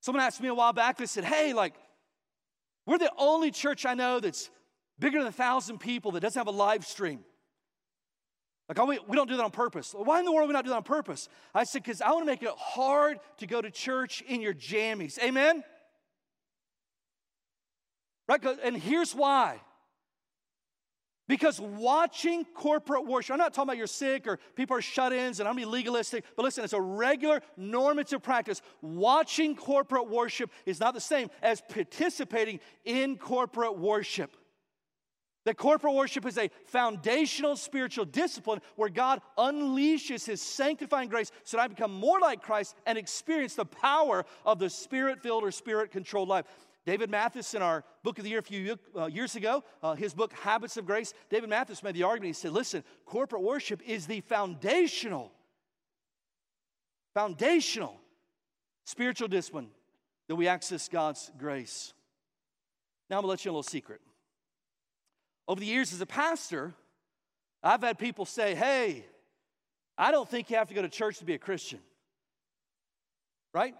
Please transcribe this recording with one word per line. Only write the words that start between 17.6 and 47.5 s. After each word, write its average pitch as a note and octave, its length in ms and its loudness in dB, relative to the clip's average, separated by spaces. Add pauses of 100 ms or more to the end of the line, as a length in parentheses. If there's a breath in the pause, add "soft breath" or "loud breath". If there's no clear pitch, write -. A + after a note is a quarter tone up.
Right? C#4+ 140 4
'Cause, B3+ 220 -2
and A#3+ 140 -2
here's C4 380 0
why. B3+ 480 2 (1600)
Because C#4 320 2
watching C#4+ 840 0
corporate D4 640 0
worship, B3+ 260 -2
I'm C#4 60 -2
not E4+ 160 2
talking C4+ 140 0
about B3 100 -2
you're A3+ 80 -6
sick C4+ 400 -2
or G3 120 -2 (180 loud breath)
people B3+ 200 0
are A3+ 60 -2
shut-ins B3+ 580 0
and G3+ 80 0
I'm A3 60 -2
gonna B3 120 -4
be G#3+ 40 -6
legalistic, A#3 540 -2 (120)
but A3+ 60 0
listen, B3+ 220 0
it's G#3 100 -4
a G#3 60 2
regular B3+ 640 2 (140)
normative C4 680 0
practice. A#3 380 0 (220 loud breath)
Watching C#4 760 2
corporate C4 520 0
worship A#3 420 -2 (160 loud breath)
is F3 140 -4
not A#3 120 2
the A#3+ 80 -6
same C4 300 0 (120 loud breath)
as G#3+ 200 4
participating A3 1000 -2 (240 loud breath)
in C4 320 0
corporate A#3 600 -2
worship. G3 580 -2 (1120)
That A3 100 0
corporate D4 380 4
worship C4+ 320 0
is A#3 120 -4
a G#3+ 100 0 (180 loud breath)
foundational B3 880 0
spiritual B3 500 -4
discipline G#3+ 540 -2 (160 loud breath)
where G#3+ 120 2
God A#3+ 340 2 (160)
unleashes C#4 880 2
his G#3 140 -4
sanctifying C#4 680 -2
grace A3 220 -2 (120 loud breath)
so - 140 -6
that A#3 60 4
I B3+ 60 2
become G#3 240 -4
more C4 280 4
like C#4 220 2
Christ G#3 320 -2 (120)
and A3 120 0
experience C#4 560 -4
the G#3 120 -2
power C4+ 580 2 (200 loud breath)
of G#3+ 140 4
the F#3 100 0
Spirit-filled B3 760 -2
or G3+ 80 0
Spirit-controlled G3+ 800 -4
life. F#3+ 180 0 (400 loud breath)
David G3+ 240 -2
Mathis, G#3+ 440 -2